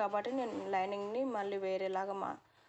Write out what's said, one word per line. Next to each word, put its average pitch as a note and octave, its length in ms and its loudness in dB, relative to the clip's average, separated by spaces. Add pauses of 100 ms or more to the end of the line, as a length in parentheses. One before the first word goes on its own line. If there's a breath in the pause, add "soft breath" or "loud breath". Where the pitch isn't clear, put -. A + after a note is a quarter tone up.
కాబట్టి G#3 380 2
నేను A3+ 180 -2 (180)
లైనింగ్ని G3+ 480 0 (140)
మళ్ళీ G3+ 280 0
వేరేలాగా F#3+ 580 0
మా-, - 160 -4 (300 soft breath)